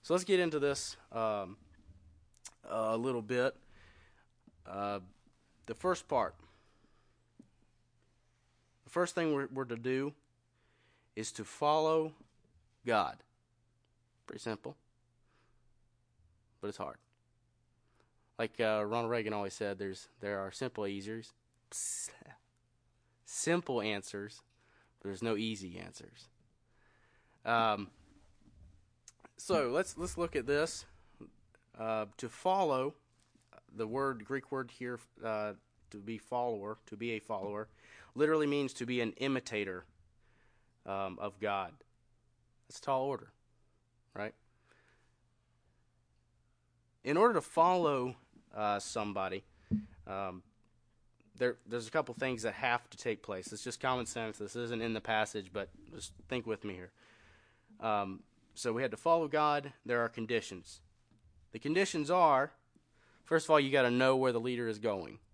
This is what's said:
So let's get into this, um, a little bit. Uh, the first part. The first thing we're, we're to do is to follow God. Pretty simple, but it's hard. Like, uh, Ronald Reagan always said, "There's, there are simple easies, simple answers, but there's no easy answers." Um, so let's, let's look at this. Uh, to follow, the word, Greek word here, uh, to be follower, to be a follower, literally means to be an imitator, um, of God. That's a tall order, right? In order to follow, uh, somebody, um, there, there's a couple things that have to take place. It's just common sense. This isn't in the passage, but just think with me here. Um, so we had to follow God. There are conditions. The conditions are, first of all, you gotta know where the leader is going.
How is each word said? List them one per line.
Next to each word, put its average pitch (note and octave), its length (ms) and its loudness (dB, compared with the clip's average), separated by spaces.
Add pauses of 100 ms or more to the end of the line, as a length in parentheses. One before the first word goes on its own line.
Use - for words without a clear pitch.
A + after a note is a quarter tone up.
So D#3+ 100 0
let's F3+ 100 4
get F#3 160 4
into D#3+ 200 2
this, C#3 380 0 (140)
um, G#2 460 -2 (1120)
a A2 260 0
little A#2+ 280 -2
bit. B2 320 0 (1120)
Uh, G2+ 300 -4 (680)
the - 80 -8
first F3+ 340 -2
part. A#2 280 0 (2500)
The - 80 -20
first F3 240 0
thing E3 180 2
we're, C#3 180 0
we're C3 140 -4
to A#2 120 -4
do C3 360 0 (1000)
is A2 160 -6
to - 120 -10
follow D#3 720 2 (720)
God. G#2 320 2 (1080)
Pretty - 140 -12
simple, A2+ 340 -8 (1800)
but G2+ 100 -6
it's - 100 -10
hard. D2 180 -8 (1400)
Like, A#2 200 -2
uh, G#2+ 240 4
Ronald A2+ 280 0
Reagan A2 220 0
always G2+ 200 -2
said, G2+ 240 -4
"There's, F#2+ 300 -8 (120)
there G2+ 200 -4
are G2 120 -6
simple A2 360 -4
easies, G2+ 440 -8 (1900)
simple D3+ 600 0
answers, G#2 580 -6 (580)
but G2 100 -8
there's G2 120 -8
no A2+ 160 0
easy G2+ 400 -6
answers." - 500 -16 (1160)
Um, A2+ 460 2 (1500)
so D3+ 320 0
let's, D#3 260 0
let's F3 220 -6
look E3 180 -2
at B2 120 -2
this. D3 380 0 (960)
Uh, A2 280 -2 (100)
to B2 100 -8
follow, D3+ 680 2 (800)
the A2 100 -2
word, B2 400 -2
Greek C3+ 260 -4
word B2+ 200 -4
here, B2 280 -8 (240)
uh, G#2+ 300 -2 (380)
to G#2+ 60 -12
be G#2 200 -8
follower, A2 720 -4
to G#2+ 100 -14
be A#2 140 -4
a A2 80 -2
follower, G#2 480 -6 (480)
literally D3+ 320 4
means C#3+ 260 0
to A#2+ 140 -6
be B2 140 0
an A2+ 160 0
imitator, G#2+ 680 -2 (1040)
um, G2 340 -4
of G2 180 -8
God. G2 340 -2 (920)
That's - 120 -18
a - 20 -20
tall C3+ 220 0
order, C3+ 280 -6 (840)
right? G#2 200 -6 (2750)
In D3 140 0
order A3+ 180 6
to D#3 60 2
follow, D#3 720 4 (400)
uh, G#2 240 0
somebody, G2 640 -4 (640)
um, F#2+ 340 -6 (960)
there, B2 200 0 (100)
there's A2+ 220 -6
a - 20 -16
couple C#3+ 220 0
things B2+ 300 -2
that A2 100 -2
have A#2+ 360 0
to - 80 -18
take A2 240 -4
place. F#2 300 -8
It's G#2+ 140 -10
just - 160 -8
common B2+ 240 0
sense. A2 320 -6
This G#2 180 -8
isn't A#2+ 260 -4
in A2+ 120 -2
the A2 80 -4
passage, G#2+ 500 0
but G2 160 -4 (260)
just - 200 -12 (160)
think A#2 180 -4
with A2 160 -4
me G#2 100 -6
here. F2+ 180 -12 (880)
Um, G2+ 420 0 (300)
so - 180 -2
we A#2 100 0
had B2+ 100 0
to G#2+ 60 -10
follow E3 300 4
God. D3 460 2 (120)
There A#2+ 140 2
are A#2 80 2
conditions. A2+ 720 -4 (720)
The A#2 80 -10
conditions D#3+ 500 0
are, D#3 420 6 (720)
first D#3+ 200 4
of - 40 -12
all, D#3 100 10
you C3+ 120 4
gotta C3 200 8
know C3 240 6
where C3 160 4
the A#2 80 2
leader A#2+ 280 -2
is G#2+ 120 -2
going. G2 400 -2 (140)